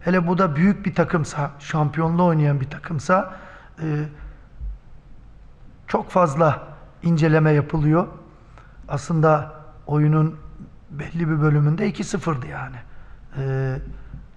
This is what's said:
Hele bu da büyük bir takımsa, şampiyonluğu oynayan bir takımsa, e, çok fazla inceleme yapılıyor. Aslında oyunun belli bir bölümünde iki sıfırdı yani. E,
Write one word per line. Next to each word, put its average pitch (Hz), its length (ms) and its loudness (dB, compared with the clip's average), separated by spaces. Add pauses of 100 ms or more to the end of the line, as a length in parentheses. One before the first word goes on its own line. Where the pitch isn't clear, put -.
Hele 180 260 2
bu 180 100 2
da 175 180 2
büyük 190 300 2
bir - 100 -2
takımsa, 151 640 0
şampiyonluğu 165 640 0
oynayan 147 360 4
bir 135 80 -6
takımsa, - 680 -2 (460)
e, 160 40 -6 (2000)
çok - 220 -2
fazla 160 500 4 (440)
inceleme 156 480 4
yapılıyor. 151 560 2 (800)
Aslında 156 680 0 (340)
oyunun 156 480 2 (540)
belli 156 400 -6
bir 156 120 0
bölümünde 151 460 2
iki 208 160 -4
sıfırdı 156 440 -4
yani. 131 280 -12 (640)
E, 135 380 -4 (600)